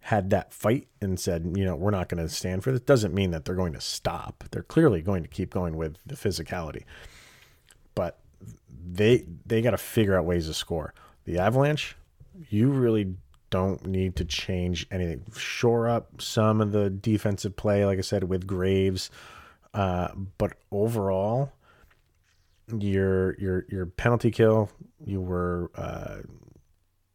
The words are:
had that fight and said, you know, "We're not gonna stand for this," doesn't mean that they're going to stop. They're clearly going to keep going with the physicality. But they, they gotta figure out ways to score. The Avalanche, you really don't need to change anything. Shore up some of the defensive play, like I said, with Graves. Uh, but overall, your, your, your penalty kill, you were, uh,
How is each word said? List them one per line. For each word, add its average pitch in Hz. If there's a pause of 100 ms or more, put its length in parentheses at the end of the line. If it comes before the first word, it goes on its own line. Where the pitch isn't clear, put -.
had 98
that 101
fight 120 (120)
and 95
said, 85
you 98
know, 92
"We're 92
not 90
gonna 82
stand 92
for 131
this," 127
doesn't 107
mean 98
that 80
they're 92
going 90
to 64
stop. -
They're -
clearly 123
going 92
to 76
keep -
going 85
with 80
the -
physicality. 82 (1120)
But - (640)
they, 104 (220)
they 113
gotta 113
figure 98
out 87
ways 87
to 78
score. - (300)
The 85
Avalanche, 135 (520)
you 110
really 110 (360)
don't 92
need 95
to 92
change 90
anything. 87 (140)
Shore 117
up 117
some 110
of 104
the 101
defensive 101
play, 101
like 98
I -
said, 95
with 92
Graves. 95 (640)
Uh, 90 (300)
but 104 (180)
overall, 107 (1200)
your, 95
your, 92
your 92
penalty 117
kill, 110 (340)
you 101
were, 90
uh, - (920)